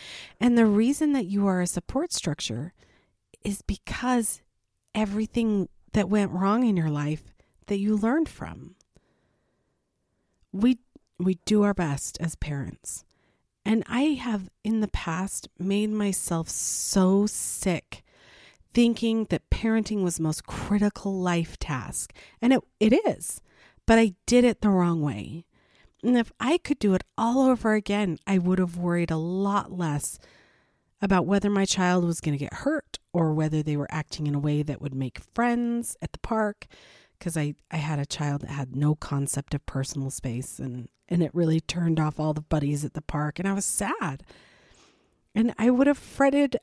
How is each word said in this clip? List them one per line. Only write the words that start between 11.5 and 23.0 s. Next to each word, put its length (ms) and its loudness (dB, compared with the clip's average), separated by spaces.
our 100 2
best 480 -4
as 140 -4
parents. 680 -8
And 220 2
I 260 0
have 360 -4
in 160 0
the 80 2
past 640 -6
made 300 0
myself 580 -2
so 800 2
sick 800 -6
thinking 520 2
that 240 -4
parenting 540 0
was 120 0
the 80 -4
most 240 -2
critical 720 -2
life 400 -2
task. 540 -6
And 120 4
it, 80 4
it 140 4